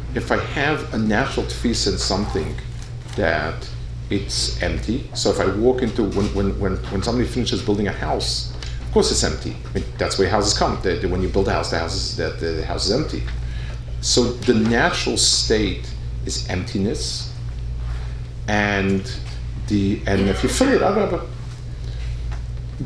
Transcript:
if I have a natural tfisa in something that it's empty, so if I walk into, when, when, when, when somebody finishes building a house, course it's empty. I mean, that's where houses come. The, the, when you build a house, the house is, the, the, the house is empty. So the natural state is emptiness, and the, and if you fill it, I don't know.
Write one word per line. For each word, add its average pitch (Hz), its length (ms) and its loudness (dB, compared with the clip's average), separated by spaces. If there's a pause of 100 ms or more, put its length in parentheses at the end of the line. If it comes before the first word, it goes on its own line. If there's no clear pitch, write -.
(140)
if 123 180 -2
I 113 40 4
have 143 560 -2
a 117 60 0
natural 110 480 2
tfisa 113 460 0
in - 60 0
something - 560 0 (640)
that 80 520 0 (420)
it's - 520 -2
empty, 90 520 -2
so - 160 2
if - 100 2
I 92 60 2 (100)
walk 123 260 4
into, 107 220 2
when, 101 300 2
when, 98 260 2
when, 95 160 2
when 95 260 -2
somebody 117 260 2
finishes 123 340 0
building 104 260 2
a 87 40 0
house, - 600 -2 (420)
course 208 160 6
it's - 140 2
empty. - 300 -2 (140)
I - 100 -4
mean, 87 60 -2 (140)
that's 90 200 0
where 95 100 4
houses 104 280 4
come. 135 260 2
The, 92 120 2
the, 90 140 0
when 90 120 2
you 92 80 2
build - 200 2
a 104 40 2
house, 80 200 0
the 87 80 2
house 80 160 -2
is, - 200 -4
the, 82 120 0 (120)
the, 82 60 -2 (140)
the - 40 -2
house - 220 -2
is 95 60 4
empty. 151 300 0 (760)
So - 320 4 (160)
the 123 60 8
natural 117 640 4
state - 720 2 (320)
is - 240 -4
emptiness, - 840 -2 (1120)
and 101 640 2 (560)
the, 101 400 2
and 98 220 4
if 92 140 0
you 131 60 4
fill 269 200 4
it, 254 140 4
I 190 120 4
don't 202 160 2
know. 165 160 -2 (1600)